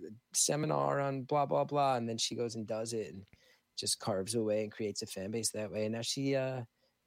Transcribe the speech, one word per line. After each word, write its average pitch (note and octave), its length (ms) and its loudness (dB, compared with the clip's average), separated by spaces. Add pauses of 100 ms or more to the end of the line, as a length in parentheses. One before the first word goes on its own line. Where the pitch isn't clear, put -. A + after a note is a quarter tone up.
(340)
seminar D3 680 2
on C#3 240 0
blah, C#3+ 220 2
blah, C#3+ 200 4
blah." C#3+ 320 4
And A#2 100 0
then A2+ 100 -2
she - 180 -2
goes A#2 200 -2
and A2 100 -4
does A2+ 280 -2
it G#2+ 200 -2
and G2 120 -12 (520)
just - 220 -2
carves G2 340 0
away A2 300 4
and G#2+ 80 -4
creates G#2 300 -4
a G#2+ 60 -6
fan F#2+ 220 -6
base A2 220 0
that G#2+ 200 -4
way. G#2+ 140 0
And A2 80 0
now A#2 80 -4
she, C#3 340 0
uh, C3 280 -2 (440)